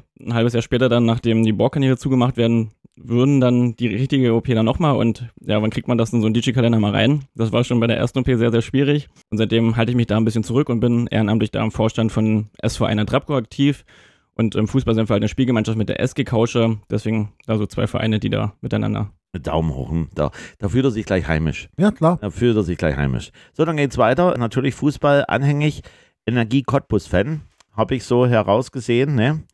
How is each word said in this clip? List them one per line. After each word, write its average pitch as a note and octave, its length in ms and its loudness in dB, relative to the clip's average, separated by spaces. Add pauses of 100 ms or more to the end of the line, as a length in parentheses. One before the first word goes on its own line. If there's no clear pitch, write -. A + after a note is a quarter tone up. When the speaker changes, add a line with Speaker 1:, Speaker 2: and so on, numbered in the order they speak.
(200)
Speaker 1:
ein - 140 -8
halbes A#2 200 2
Jahr A2+ 100 0
später B2+ 260 2
dann, A#2 160 4
nachdem A2+ 380 2
die A2 100 2
Bohrkanäle C3 440 2
zugemacht B2+ 400 0
werden, A#2 340 2 (240)
würden C3 440 2
dann B2 360 2
die A#2+ 120 -4
richtige B2 460 0
O A2+ 80 2
P B2 140 -2
dann A2 100 2
nochmal C#3 300 0
und A#2 340 -2 (120)
ja, G#2 200 0
wann G#2+ 80 0
kriegt - 180 -6
man A#2+ 100 0
das A2+ 140 0
in A#2 100 2
so A2 60 2
einen A2 60 2
Digikalender A#2 460 2
mal G#2 120 2
rein? C3 340 2 (100)
Das A2+ 160 -2
war A#2 120 2
schon B2 160 0
bei A#2 80 2
der A2+ 100 0
ersten B2 220 -2
O B2+ 40 -2
P C3 120 2
sehr, A#2 160 2
sehr A2+ 100 2
schwierig C#3+ 480 0 (220)
und G#2+ 60 -4
seitdem A2+ 380 2
halte A#2 160 0
ich B2 60 0
mich A#2 100 0
da G#2 100 0
ein A2+ 80 2
bisschen A2 180 0
zurück B2+ 260 -2
und A#2+ 100 -2
bin A#2+ 280 0
ehrenamtlich A2 440 0
da G#2+ 120 -4
im G#2+ 80 -2
Vorstand A2 400 0
von A2 360 0 (120)
S - 180 -4
V A#2+ 80 0
Einheit G#2+ 240 -2
Treptow C#3+ 260 -2
aktiv C#3 500 -2 (480)
und A2+ 220 -2
im G#2+ 120 0
Fußball B2 280 0
sind A2 140 0
wir A2 40 2
halt G#2 80 0
eine A2 80 -2
Spielgemeinschaft A2+ 480 0
mit G#2 120 -2
der - 100 -4
S - 160 -2
G C#3 80 -2
Kausche, A2+ 540 0 (120)
deswegen G#2+ 440 -4 (120)
da A2 120 -2
so G2+ 100 -2
zwei - 180 -4
Vereine, G#2+ 340 -2
die G#2+ 100 -4
da G#2+ 320 -2
miteinander G#2+ 500 -4 (200)
Speaker 2:
Mit D2+ 160 -10
Daumen D#2+ 260 0
hoch, C2 160 -8
hm? D#2+ 240 -4
Da, D2 160 -2 (300)
da G2+ 100 -4
fühlt B2+ 160 0
er C3+ 60 2
sich G#2 140 -6
gleich F#2+ 220 -2
heimisch. D#2 500 -2
Speaker 3:
Ja, G3 120 2
klar. D#3+ 320 0
Speaker 2:
Da G#2 80 -6
fühlt A#2 260 0
er G#2+ 60 2
sich F2 160 -2
gleich D2+ 200 0
heimisch. C#2+ 340 -2 (220)
So, D#3+ 120 2
dann D#3+ 120 -2
geht's C#3 200 -2
weiter. C3 400 2
Natürlich B2 380 -2
Fußball C#3+ 520 0
anhängig, C#3+ 540 0 (460)
Energie A#2+ 340 2
Cottbus-Fan, B2 800 -2 (300)
hab G#2+ 200 -2
ich C3 120 -4
so B2 240 2
herausgesehen, A#2+ 880 0
ne? C#3 260 0 (120)